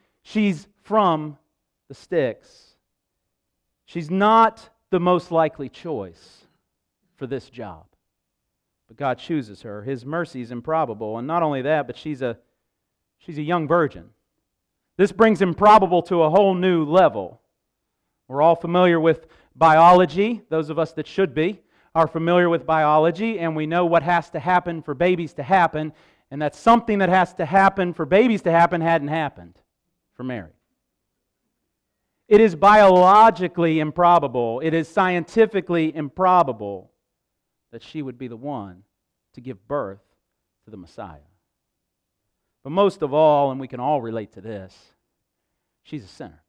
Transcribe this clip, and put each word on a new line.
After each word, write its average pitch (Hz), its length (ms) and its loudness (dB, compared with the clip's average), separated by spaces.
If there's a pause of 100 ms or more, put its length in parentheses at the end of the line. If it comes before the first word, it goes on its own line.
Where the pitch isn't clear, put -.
(220)
she's 202 460 -4 (160)
from 160 520 -2 (520)
the 135 60 -20
sticks. - 840 -6 (1080)
She's 165 220 -12
not 214 600 2 (220)
the 185 100 -2
most 175 320 -2
likely 156 360 -2
choice - 760 -14 (720)
for 139 100 -16
this 120 240 -12
job. 98 360 -18 (1000)
But 113 120 -20
God 131 200 -4
chooses 123 440 -8
her. 104 200 -14
His 123 220 -10
mercy 156 380 -8
is 113 80 -14
improbable. 117 680 -6
And 120 100 -10
not 165 160 -2
only 143 200 -2
that, 147 240 -2
but - 100 -14
she's 147 240 -10
a, 120 160 -6 (800)
she's 151 220 -16
a 151 40 -8
young 160 240 -4
virgin. 143 440 -2 (880)
This 196 120 2
brings 220 300 2
improbable 190 640 4
to 170 200 0
a 156 60 2
whole 190 260 2
new 180 300 0
level. 147 560 0 (880)
We're 135 140 -2
all 165 140 4
familiar 170 440 2
with 156 260 0 (300)
biology. 175 920 4
Those 156 180 -4
of 156 100 -8
us 156 140 -4
that 151 140 -10
should 180 280 -4
be 170 280 -4 (320)
are 160 120 2
familiar 170 440 0
with 147 160 -4
biology, 160 720 0
and 165 180 -6
we 156 100 -6
know 175 200 -2
what 165 160 2
has 170 280 -2
to - 80 -10
happen 175 440 -4
for 147 120 -10
babies 170 400 -4
to 147 80 -14
happen, 156 520 -2 (360)
and 151 120 -10
that 151 120 -6
something 226 440 2
that 190 100 2
has 180 260 2
to 170 120 -6
happen 190 480 0
for 160 100 -6
babies 202 380 2
to 170 80 -2
happen 170 320 2
hadn't 160 260 -2
happened 143 500 -8 (540)
for 123 120 -16
Mary. 110 260 -10 (1800)
It 208 140 6
is 208 120 2
biologically 185 1300 4
improbable. 147 800 0
It 160 140 -4
is 160 140 -2
scientifically 180 1080 -2
improbable 143 960 -2 (800)
that 117 120 -20
she 156 200 -12
would 127 160 -12
be 127 100 -14
the 117 80 -16
one 110 480 -14 (500)
to 127 60 -20
give 120 260 -18
birth 107 340 -8 (640)
to - 60 -20
the 107 60 -20
Messiah. 87 420 -18 (1400)
But 135 80 -14
most 190 320 0
of 139 100 -6
all, 147 380 2
and 131 100 -10
we 131 60 -12
can 127 140 -14
all 139 200 -4
relate 113 340 -10
to 98 60 -20
this, 98 360 -14 (1040)
she's 143 220 -16
a 95 40 -20
sinner. 85 400 -20